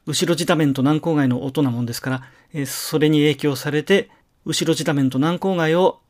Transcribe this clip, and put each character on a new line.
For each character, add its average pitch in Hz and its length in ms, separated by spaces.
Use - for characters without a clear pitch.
後 156 200
ろ 165 100
舌 165 200
面 151 160
と 135 100
軟 147 180
口 165 140
外 143 140
の 123 160
音 143 180
な 135 80
も 120 120
ん 120 40
で 117 60
す - 100
か - 80
ら、 131 120
えー、 143 140
そ - 320
れ 151 100
に 151 100
影 147 180
響 147 200
さ 139 140
れ 151 120
て、 190 280
後 160 200
ろ 160 100
舌 156 200
面 139 160
と 131 80
軟 165 200
口 190 160
外 160 220
を 185 340